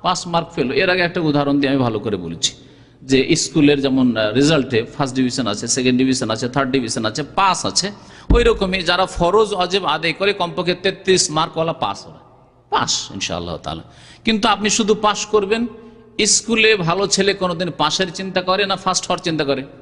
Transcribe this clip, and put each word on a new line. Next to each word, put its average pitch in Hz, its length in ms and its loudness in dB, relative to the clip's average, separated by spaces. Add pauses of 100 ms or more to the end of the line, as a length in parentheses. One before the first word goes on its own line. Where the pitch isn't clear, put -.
পাস 180 240 -2
মার্ক 170 280 -2
ফেল। 127 180 -2
এর 180 180 2
আগে 185 120 2
একটা 175 180 -2
উদাহরণ 143 400 2
দিয়ে 135 120 2
আমি 139 100 2
ভালো 113 160 0
করে 101 180 -2
বলেছি 82 360 -6 (500)
যে 135 340 2
স্কুলের 147 440 4
যেমন, 127 360 2
আহ, 107 180 0
রেজাল্টে 131 500 2
ফার্স্ট 131 320 -4
ডিভিশন 127 300 0
আছে, 104 200 -4
সেকেন্ড 127 320 2
ডিভিশন 127 320 0
আছে, 113 180 -2
থার্ড 135 220 0
ডিভিশন 120 340 -2
আছে, 113 180 -4
পাস 185 440 0
আছে, 196 260 -2 (420)
ওই 240 100 6
রকমই 190 380 2
যারা 180 240 2
ফরজ 196 480 2
ওয়াজিব 180 300 0
আদায় 156 280 0
করে 202 200 0
কমপক্ষে 175 420 -2
তেত্রিশ 185 560 0
মার্কওয়ালা 160 420 -2
পাস 101 340 -6
হবে, 78 120 -20 (520)
পাস - 440 -2
ইনশাআল্লাহ 87 420 -6
তাআলা। 80 260 -10 (420)
কিন্তু 220 240 2
আপনি 202 220 0
শুধু 208 240 2
পাস 208 320 -2
করবেন, 214 400 0 (600)
স্কুলে 220 500 2
ভালো 180 300 0
ছেলে 190 280 0
কোনোদিন 180 420 -4
পাসের 156 380 0
চিন্তা 185 280 -4
করে 190 240 0
না 190 100 -2
ফার্স্ট 185 300 -4
হওয়ার 175 120 -2
চিন্তা 156 260 -2
করে? 139 200 -2 (180)